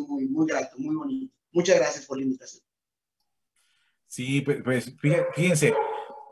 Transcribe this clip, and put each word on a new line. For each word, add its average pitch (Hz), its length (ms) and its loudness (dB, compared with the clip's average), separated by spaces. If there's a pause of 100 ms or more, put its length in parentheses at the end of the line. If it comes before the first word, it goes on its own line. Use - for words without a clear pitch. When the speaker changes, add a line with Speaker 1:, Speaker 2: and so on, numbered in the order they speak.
Speaker 1:
muy, 139 200 -2
muy 156 200 2
grato, 131 300 -4
muy 151 180 -4
bonito. 135 380 -6 (180)
Muchas 175 260 4
gracias 151 280 0
por 135 120 -8
la 135 60 -4
invitación. - 400 -6 (1400)
Speaker 2:
Sí, 135 340 -2
pues, 143 220 0
pues, 123 300 0 (420)
fíjense, 151 380 4 (580)